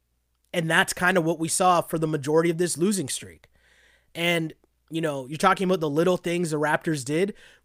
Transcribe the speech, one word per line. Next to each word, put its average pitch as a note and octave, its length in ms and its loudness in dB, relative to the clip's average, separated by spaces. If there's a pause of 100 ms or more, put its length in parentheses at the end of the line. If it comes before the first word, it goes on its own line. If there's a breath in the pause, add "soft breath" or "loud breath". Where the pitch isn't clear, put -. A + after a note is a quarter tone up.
(520)
And E3 180 -2
that's F3 240 2
kind F#3 240 2
of E3 60 2
what D#3+ 140 0
we E3 100 -4
saw F3+ 340 2
for - 180 -4
the D#3+ 80 0
majority D#3 420 2
of E3+ 80 -2
this E3+ 200 -2
losing F#3 300 -2
streak. - 400 -12 (680 soft breath)
And, E3+ 380 -2 (360)
you D#3+ 100 -6
know, C#3+ 280 -4
you're D3+ 100 -10
talking F#3+ 280 2
about F3+ 140 0
the D#3 100 -2
little E3+ 280 2
things F3 320 -2
the D3+ 80 -2
Raptors D3+ 480 0
did. E3+ 300 -2 (300 soft breath)